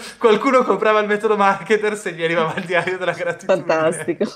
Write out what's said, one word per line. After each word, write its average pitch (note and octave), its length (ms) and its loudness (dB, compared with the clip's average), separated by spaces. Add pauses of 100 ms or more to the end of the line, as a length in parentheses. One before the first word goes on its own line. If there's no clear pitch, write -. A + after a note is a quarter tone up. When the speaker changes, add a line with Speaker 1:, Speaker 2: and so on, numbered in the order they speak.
(180)
Speaker 1:
qualcuno A#3+ 460 4
comprava G#3+ 360 2
il G#3 60 -2
metodo G#3 300 0
Marketers G#3 720 0
e F3+ 80 -6
gli E3 100 -4
arrivava D#3+ 320 0
il F#3 80 -6
diario F3+ 320 0
della F3+ 160 -2
gratitudine. E3 720 -2
Speaker 2:
Fantastico. E3 520 -2